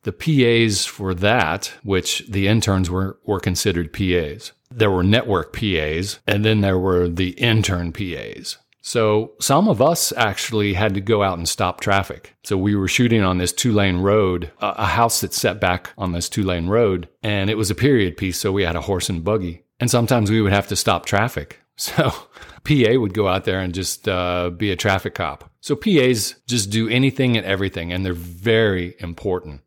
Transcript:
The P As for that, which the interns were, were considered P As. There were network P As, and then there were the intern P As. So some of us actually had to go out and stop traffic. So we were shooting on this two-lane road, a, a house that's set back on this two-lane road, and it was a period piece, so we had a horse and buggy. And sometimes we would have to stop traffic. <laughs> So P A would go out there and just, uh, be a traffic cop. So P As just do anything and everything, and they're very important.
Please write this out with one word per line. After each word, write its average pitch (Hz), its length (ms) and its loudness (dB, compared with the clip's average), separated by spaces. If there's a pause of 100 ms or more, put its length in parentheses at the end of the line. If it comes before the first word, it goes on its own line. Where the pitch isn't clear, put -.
The 101 80 -6
P 120 520 4
As 104 220 0
for 95 280 -6
that, 95 580 0 (100)
which 95 460 -2
the 98 180 0
interns 98 420 2
were, 95 360 -4
were 101 160 -2
considered 90 520 -2
P 90 240 0
As. 76 360 -4 (180)
There 113 200 0
were 92 120 2
network 98 500 2
P 95 280 -2
As, 80 460 -4
and 101 180 0
then 110 160 2
there 98 180 2
were 90 300 2
the 90 220 -2
intern 101 640 0
P 90 240 -8
As. - 420 -12 (220)
So 110 600 0
some 170 280 4
of 120 140 2
us 160 340 2
actually 104 580 0
had 101 200 0
to 98 60 -2
go 101 220 2
out 95 160 0
and 82 100 -4
stop 92 320 -2
traffic. - 640 -2
So 101 120 -2
we 101 200 2
were 95 120 0
shooting 113 340 4
on 92 160 2
this 90 140 -2
two-lane 101 460 2
road, 92 600 2
a, 104 80 -2 (100)
a 107 80 0
house 110 340 2
that's - 200 -6
set 104 200 -2
back 92 380 0
on 92 140 -4
this 85 160 -4
two-lane 90 400 -2
road, 98 400 0 (140)
and 104 280 -2
it 110 80 -2
was 104 120 -2
a 104 40 -2
period 117 420 2
piece, 92 220 -4
so 101 140 -2
we 98 100 0
had 85 140 0
a 80 60 -4
horse 92 280 -2
and 82 140 -4
buggy. 92 400 -2 (160)
And 123 100 0
sometimes 117 400 2
we 110 100 4
would 98 120 2
have 101 160 2
to 101 80 -4
stop 92 300 0
traffic. 101 560 -2
<laughs> - 60 -20 (120)
So - 320 0 (520)
P 131 240 4
A 120 80 4
would 104 180 0
go 104 140 2
out 92 160 0
there 95 160 0
and 92 120 -4
just, 92 360 -6
uh, 90 420 -2
be 95 220 -4
a 87 40 -4
traffic 98 380 0
cop. 76 340 -8 (120)
So - 160 -4
P 180 240 4 (100)
As 110 240 -2 (140)
just 110 220 -2
do 113 180 0
anything 127 480 2
and 98 100 -2
everything, 95 460 -2
and 92 120 -4
they're 90 100 -2
very 90 840 0
important. 87 680 -6